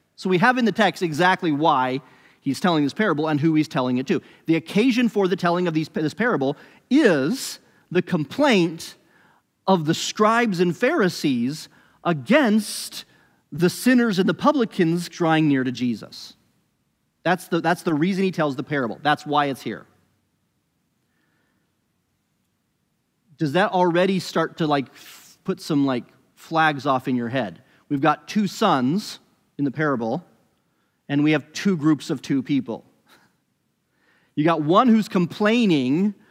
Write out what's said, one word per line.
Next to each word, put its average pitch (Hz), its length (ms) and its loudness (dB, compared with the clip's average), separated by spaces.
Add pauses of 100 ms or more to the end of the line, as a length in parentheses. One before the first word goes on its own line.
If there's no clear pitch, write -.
(140)
So - 140 -8
we 185 100 2
have 247 200 2
in 247 80 0
the 202 60 0
text 196 300 0
exactly 175 500 0
why 139 500 0 (400)
he's 135 180 -4
telling 165 240 2
this 135 80 -2
parable 156 360 0
and 151 120 0
who 160 140 2
he's 151 120 2
telling 127 300 -2
it 135 120 -2
to. 160 120 0 (240)
The 160 120 2
occasion 233 520 2
for 202 180 0
the 180 100 0
telling 175 300 0
of 170 60 -2
these, 156 160 -2
this 156 240 -4
parable 151 420 -2 (360)
is 214 720 2 (300)
the 180 120 0
complaint 175 920 0 (720)
of 185 200 2
the 165 80 2
scribes 214 640 0
and 180 160 0
Pharisees 156 920 -2 (340)
against 208 1040 0 (440)
the 165 200 0
sinners 240 480 2
and 180 100 2
the 175 60 0
publicans 175 720 0
drawing 160 400 2
near 135 160 2
to 127 80 -4
Jesus. 117 640 -8 (880)
That's 175 260 -2
the, 170 140 -2
that's 165 200 0
the 175 120 0
reason 180 280 0
he 190 80 0
tells 151 260 -2
the 139 60 -6
parable. 127 400 -4
That's 147 220 0
why 147 220 0
it's 139 160 -6
here. 98 240 -10 (3500)
Does 151 140 -2
that 185 200 0
already 180 460 2
start 160 400 -4
to, 165 80 -2
like, 143 240 0
f-, - 520 -20
put 185 200 -8
some, 143 240 0
like, 123 180 -2 (300)
flags 156 500 -2
off 135 240 -2
in 127 80 -2
your 120 140 -4
head? 110 320 -6 (260)
We've 143 140 -4
got 151 260 0
two 208 180 0
sons 165 760 0 (360)
in 143 80 -4
the 139 60 -2
parable, 135 520 -4 (840)
and 143 160 0
we 151 80 2
have 151 220 -2
two 190 240 0
groups 147 320 0
of 135 100 -6
two 135 220 -2
people. 123 420 -4 (1500)
You 151 100 0
got 165 160 2
one 190 280 4
who's 220 200 4
complaining 190 1080 2 (160)